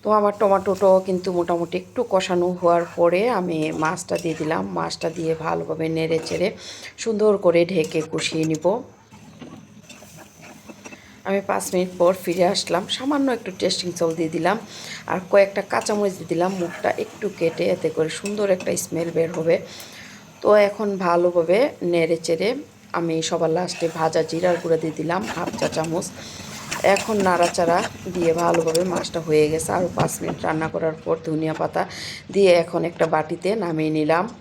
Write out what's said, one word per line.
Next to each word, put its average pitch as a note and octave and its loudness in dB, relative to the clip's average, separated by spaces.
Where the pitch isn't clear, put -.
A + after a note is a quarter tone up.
তো - -2
আমার G#3 4
টমেটোটাও F#3+ 4
কিন্তু F#3 0
মোটামুটি E3+ 0
একটু - -6
কষানো F3+ 2
হওয়ার E3+ 4
পরে F3 4
আমি F3 -2
মাছটা E3+ -2
দিয়ে E3 -2
দিলাম। E3 -2
মাছটা E3 -4
দিয়ে D#3+ -2
ভালোভাবে E3 -4
নেড়ে D#3+ 0
চেড়ে F3 -2
সুন্দর G#3+ 2
করে E3+ 6
ঢেকে D#3+ 0
কষিয়ে - -2
নিব। D#3 -2
আমি G3 0
পাঁচ F#3+ -2
মিনিট F3+ 2
পর F3 6
ফিরে F3 2
আসলাম, F3+ 0
সামান্য C#4 0
একটু F#3+ -8
টেস্টিং F#3 -2
সল্ট E3 0
দিয়ে D#3+ -2
দিলাম F3 2
আর F3+ -2
কয়েকটা G3 4
কাঁচামরিচ G#3 0
দিয়ে E3+ -6
দিলাম, F3 2
মুখটা - -2
একটু - -8
কেটে, E3 0
এতে E3 -2
করে D#3+ 0
সুন্দর G#3 -4
একটা - -6
স্মেল E3 -4
বের E3 0
হবে। E3 2
তো - 2
এখন G#3 -2
ভালোভাবে F3 4
নেড়ে E3 2
চেড়ে E3+ 0
আমি E3 -2
সবার E3 2
লাস্টে F3 -2
ভাজা D#3+ 2
জিরার F3 2
গুঁড়া E3 2
দিয়ে D#3+ -4
দিলাম F3 -2
হাফ F3 -6
চা - 0
চামচ। E3 -2
এখন G3 2
নাড়াচাড়া F3 2
দিয়ে E3+ 2
ভালোভাবে E3+ 2
মাছটা F3+ -4
হয়ে D3+ 6
গেছে। D#3+ -2
আরও F3+ 0
পাঁচ E3 0
মিনিট E3 -6
রান্না D#3+ 0
করার D#3+ -2
পর E3 0
ধনিয়া D#3 -2
পাতা D#3+ -2
দিয়ে F#3+ 6
এখন E3+ -2
একটা E3+ 0
বাটিতে E3 -2
নামিয়ে D#3 -2
নিলাম। D#3+ 2